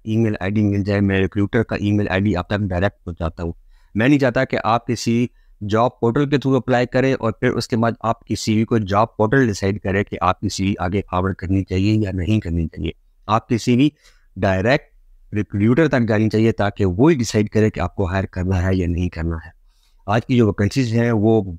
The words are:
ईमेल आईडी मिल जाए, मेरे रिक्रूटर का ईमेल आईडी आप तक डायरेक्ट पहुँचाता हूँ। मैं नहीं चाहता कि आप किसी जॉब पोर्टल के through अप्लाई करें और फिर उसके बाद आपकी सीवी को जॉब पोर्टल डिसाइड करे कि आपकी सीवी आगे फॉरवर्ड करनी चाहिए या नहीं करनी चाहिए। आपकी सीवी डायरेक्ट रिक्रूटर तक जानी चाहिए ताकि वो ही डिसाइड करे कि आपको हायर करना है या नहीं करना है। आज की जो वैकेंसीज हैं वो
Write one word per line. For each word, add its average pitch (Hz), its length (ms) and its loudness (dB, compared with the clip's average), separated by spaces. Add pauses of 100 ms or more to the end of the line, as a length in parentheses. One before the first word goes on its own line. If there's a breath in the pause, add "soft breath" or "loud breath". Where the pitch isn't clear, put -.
ईमेल 110 360 0
आईडी 104 200 0
मिल 101 220 2
जाए, 101 160 0
मेरे 98 200 2
रिक्रूटर 101 420 0
का 110 180 -4
ईमेल 104 280 0
आईडी 98 260 0
आप 87 160 -4
तक 101 80 0
डायरेक्ट 92 380 -2 (100)
पहुँचाता 85 360 -6
हूँ। 85 120 -6 (400)
मैं 113 140 2
नहीं 147 100 4
चाहता 131 260 0
कि 127 120 -4
आप 113 300 0
किसी 120 440 -2 (300)
जॉब 110 400 0
पोर्टल 120 260 2
के 143 120 0
through 135 180 0
अप्लाई 123 300 0
करें 131 280 0
और 113 160 -2
फिर 123 220 -2
उसके - 240 -4
बाद 113 280 0
आपकी 110 320 -4
सीवी 110 280 0
को 117 140 0
जॉब 101 400 0
पोर्टल 117 280 2
डिसाइड 101 340 -2
करे 98 240 0
कि - 120 -8
आपकी 92 320 -2
सीवी 98 260 -2
आगे 90 360 -2
फॉरवर्ड 92 260 -2
करनी 95 260 0
चाहिए 104 420 0
या 92 80 -4
नहीं 92 280 0
करनी 82 260 -2
चाहिए। 80 280 -8 (340)
आपकी 110 300 0
सीवी 127 340 2 (440 soft breath)
डायरेक्ट 98 580 0 (400)
रिक्रूटर 110 540 2
तक 135 120 0
जानी 110 280 2
चाहिए 110 240 2
ताकि 101 320 -2
वो 98 240 2
ही 170 80 4
डिसाइड 110 320 -2
करे 107 220 2
कि - 100 -6
आपको 90 260 -4
हायर 95 200 -2
करना 92 300 -4
है 95 200 0
या 90 100 0
नहीं 87 220 -2
करना 82 360 -6
है। 82 80 -20 (540)
आज 110 180 -2
की 131 120 0
जो 117 100 6
वैकेंसीज 107 460 0
हैं 117 200 2
वो 110 300 4 (160)